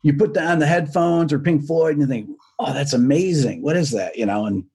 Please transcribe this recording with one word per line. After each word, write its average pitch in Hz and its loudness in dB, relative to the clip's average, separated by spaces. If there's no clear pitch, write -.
you 147 4
put 147 0
that 170 0
on 170 2
the 147 2
headphones 170 0
or 143 0
Pink 147 0
Floyd 160 0
and 147 0
you 139 2
think, 113 -4
"Oh, - -4
that's 139 -4
amazing. 131 2
What 156 0
is 156 0
that?" 95 -4
You 113 -2
know, 104 -2
and, 98 -4